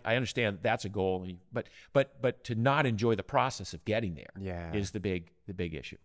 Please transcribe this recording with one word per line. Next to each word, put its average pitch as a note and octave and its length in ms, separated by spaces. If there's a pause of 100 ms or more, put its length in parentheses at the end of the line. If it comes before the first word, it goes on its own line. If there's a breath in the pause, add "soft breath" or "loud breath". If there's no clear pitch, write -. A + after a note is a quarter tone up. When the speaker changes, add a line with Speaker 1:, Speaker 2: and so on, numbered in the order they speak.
Speaker 1:
I A2+ 100
understand A2+ 480
that's A#2 220
a G2+ 40
goal, F#2+ 340
and F2+ 100
you, F2 60 (140)
but, A#2 160 (240 loud breath)
but, C3+ 300
but B2 220
to A#2+ 100
not C#3 320
enjoy A2+ 300
the F2+ 80
process B2+ 500
of E2 100
getting G#2 300
there - 240
Speaker 2:
Yeah. F2 340
Speaker 1:
is G2+ 200
the G#2+ 80
big, F2+ 320 (140)
the G2 80
big F2 200
issue. C2+ 300